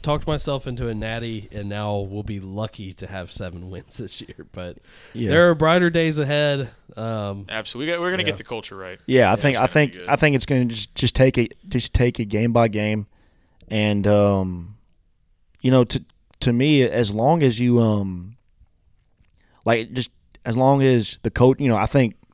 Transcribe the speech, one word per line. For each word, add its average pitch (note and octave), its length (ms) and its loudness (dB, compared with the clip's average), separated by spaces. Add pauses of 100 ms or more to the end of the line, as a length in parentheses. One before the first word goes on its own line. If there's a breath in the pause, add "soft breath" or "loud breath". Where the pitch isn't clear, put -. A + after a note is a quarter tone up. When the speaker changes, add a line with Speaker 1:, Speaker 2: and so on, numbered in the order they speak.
Speaker 1:
talked D3 240 -2
myself C#3+ 400 -4
into B2 220 -8
a A2+ 80 -6
natty, A2 560 -8
and G2+ 180 -10
now G#2 300 -4
we'll G2+ 240 -8
be G2+ 160 -8
lucky G2 540 -10
to - 120 -16
have F2+ 260 -12
seven F2+ 380 -12
<laughs> - 20 -12
wins - 260 -16
this G#2 240 -12
year. - 300 -18
But F2+ 280 -14 (340 soft breath)
Speaker 2:
Yeah. A2 160 -4
Speaker 1:
there E3+ 220 6
are - 20 4
brighter E3 380 2
days D#3+ 260 0
ahead. C#3+ 540 -2 (260)
Um, G#2 520 -6
Speaker 3:
Absolutely. A#2+ 420 -6
We E3+ 60 -4
got, F3 40 -6
we're F3+ 80 -4
gonna F#3 140 -4
Speaker 1:
Yeah. D#3 60 -2
Speaker 3:
get A#2+ 80 -2
the - 60 -14
culture G#2+ 320 -12
right. F#2 300 -14
Speaker 2:
Yeah, B2+ 220 6
I F#2+ 60 4
Speaker 1:
Yeah. - 20 2
Speaker 2:
think, C#3 180 2
Speaker 3:
It's A#2+ 40 0
Speaker 2:
I - 20 2
Speaker 3:
gonna B2+ 80 2
be - 60 -2
Speaker 2:
think, D3 200 2
Speaker 3:
good. F2+ 140 -14
Speaker 2:
I C#3+ 80 0
think C#3+ 200 4
it's B2+ 120 0
gonna B2+ 180 2
just, A2+ 300 -6
just - 180 -2
take C3 240 4
it, A#2 160 -2 (160)
just A#2+ 240 -4
take B2 260 2
it A2+ 60 -2
game A2 260 0
by A#2 160 4
game, G#2 380 -2 (640)
and, G#2 400 0
um, G2 680 2 (840)
you B2+ 80 2
know, B2+ 140 8
to, - 200 -4 (380)
to B2 120 0
me, C#3 300 4
as G#2+ 280 0
long C3 320 2
as A#2 160 2
you, A#2+ 200 4
um, G2+ 560 -2 (1300)
like, A2+ 300 0
just B2 180 -6 (320)
as A2+ 120 -2
long C3+ 280 4
as B2 400 2
the A2 80 -2
coach, C3 280 4
you C#3 80 0
know, A2+ 80 2
I G2+ 100 0
think B2+ 300 2 (180)